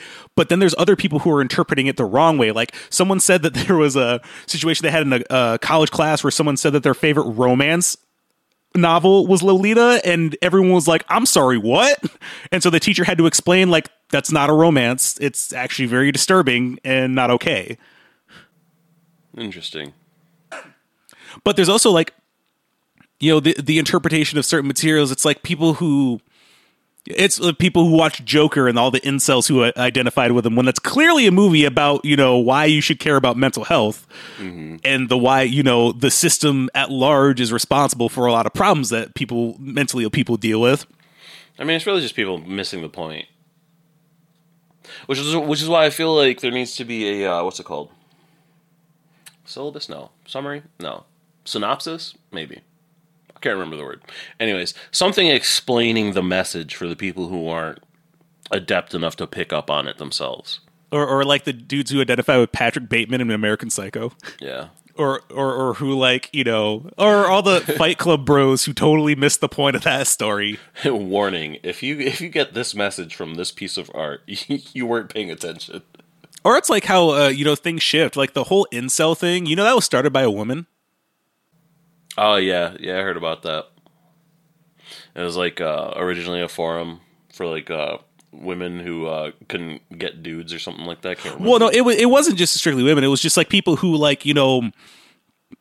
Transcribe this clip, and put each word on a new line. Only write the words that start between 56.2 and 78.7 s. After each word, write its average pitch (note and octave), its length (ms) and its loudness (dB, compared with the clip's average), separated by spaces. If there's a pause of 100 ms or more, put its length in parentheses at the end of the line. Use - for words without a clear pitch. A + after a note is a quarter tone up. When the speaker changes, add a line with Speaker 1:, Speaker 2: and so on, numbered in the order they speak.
Speaker 2:
message F2+ 520 -4
for F2 120 -10
the E2 100 -8
people F2+ 320 -8
who E2+ 200 -8
aren't D#2+ 320 -8 (720)
adept F#2+ 440 -4
enough E2 220 -6
to - 100 -10
pick - 260 -8
up D2+ 180 -6
on C#2+ 180 -4
it - 100 -14
themselves. C#2 640 -10 (320)
Speaker 1:
Or, D3 140 -2
or C3+ 180 0
like C#3 200 0
the C#3+ 80 -6
dudes B2+ 380 -6
who C#3 100 0
identify B2+ 360 2
with A#2+ 160 2
Patrick A#2+ 360 -4
Bateman A#2 320 -2
in A#2 100 -4
American G#2+ 400 -2
Psycho. A2 420 -8 (280)
Speaker 2:
Yeah. C2+ 280 -12 (280)
Speaker 1:
Or, C3+ 340 -2
or, C3+ 240 -4
or B2+ 200 -2
who, C3+ 220 -4
like, B2+ 360 0
you C#3 120 -2
know, A2 540 -2
or G3+ 280 4
all F#3+ 160 2
the F#3 180 4
Speaker 2:
<laughs> D3+ 180 -4
Speaker 1:
Fight E3 180 2
Club D3+ 300 2
bros C3+ 400 4
who D3 80 -6
totally D3+ 400 2
missed C#3 260 0
the D3+ 80 -2
point C#3 280 0
of G#2+ 80 -4
that C#3 220 0
story. G#2 520 -4 (140)
Speaker 2:
<laughs> - 120 -14
Warning: G2 800 -2
if F2+ 200 -10
you, C#3+ 160 -6
if C3+ 220 -4
you F3 80 -12
get D#3 260 -4
this A#2 200 -8
message G2 400 -6
from D#2+ 220 -12
this F2+ 140 -8
piece - 280 -12
of - 160 -12
art, D2 280 -8
<laughs> - 40 -20
you C3 580 -10
weren't A#2 280 -4
paying G#2 180 -8
attention. E2 520 -14 (600)
Speaker 1:
Or A3+ 120 4
it's - 140 -2
like G#3+ 140 0
how, F3+ 280 4
uh, C#3+ 160 4
you C#3 160 -2
know, D3 100 2
things E3 280 -6
shift. D3+ 340 0
Like C3+ 180 -2
the F3+ 100 -2
whole G3 280 2